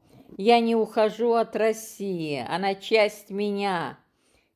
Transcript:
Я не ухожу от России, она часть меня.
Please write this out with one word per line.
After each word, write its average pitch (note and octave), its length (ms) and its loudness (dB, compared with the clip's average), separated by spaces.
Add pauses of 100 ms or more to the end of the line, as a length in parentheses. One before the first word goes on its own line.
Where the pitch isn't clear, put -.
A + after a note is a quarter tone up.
(360)
Я A#3 220 4
не A3+ 160 2
ухожу A3 600 2
от A3+ 200 0
России, F#3+ 920 -2
она G3 260 -2
часть G#3 560 0
меня. G3 720 -4 (560)